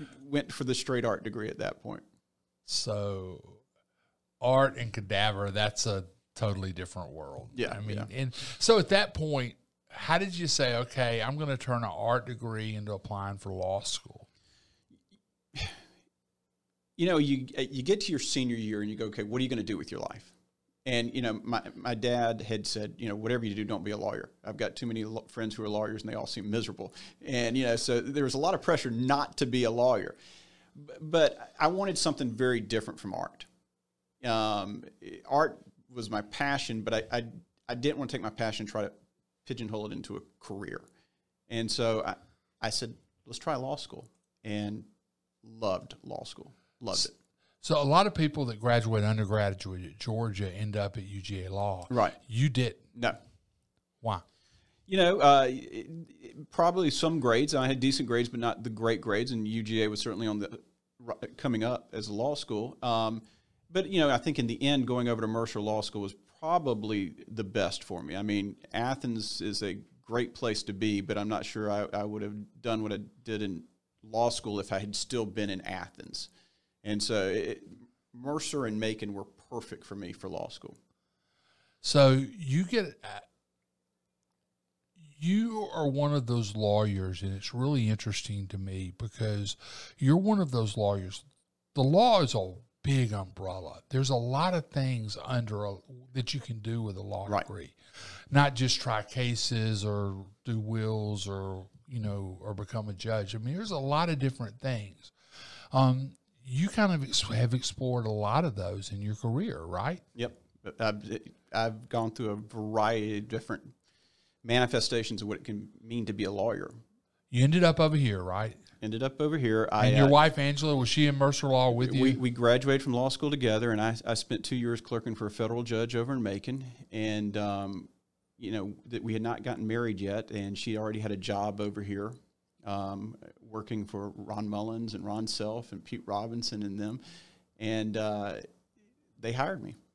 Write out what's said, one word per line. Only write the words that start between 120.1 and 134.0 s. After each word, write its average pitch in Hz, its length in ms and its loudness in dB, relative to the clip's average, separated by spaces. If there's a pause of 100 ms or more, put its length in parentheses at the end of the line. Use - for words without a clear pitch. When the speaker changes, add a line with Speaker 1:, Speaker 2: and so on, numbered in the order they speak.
Speaker 2:
Angela, 143 360 2
was 127 140 2
she 151 180 6
in 143 120 4
Mercer 139 300 4
Law 127 220 6
with 120 220 2
you? 139 80 4
Speaker 1:
We, 131 120 8
we 123 180 2
graduated 127 520 6
from 135 120 0
law 127 160 2
school 147 200 0
together, 120 400 2
and 110 80 2
I, 113 180 2 (100)
I 117 80 0
spent - 280 -4
two - 140 -2
years 117 240 -2
clerking 117 340 -4
for 107 120 -4
a 104 40 -4
federal 117 340 -2
judge 117 300 0
over 120 200 0
in 127 80 0
Macon. 110 420 -4 (260)
And, 107 460 -2
um, 98 540 -4 (480)
you 104 140 -8
know, 104 200 -4 (140)
that 117 180 -8
we 113 80 -2
had 113 80 -2
not 117 220 -4
gotten 117 240 -6
married 113 340 -2
yet, 101 300 -4
and 101 260 0
she 107 220 -2
already 107 220 -2
had 107 120 -2
a 101 40 -2
job 101 440 0
over 104 220 -2
here, 104 320 -4 (500)
um, 101 540 -6 (220)
working 107 460 -6
for 101 280 -8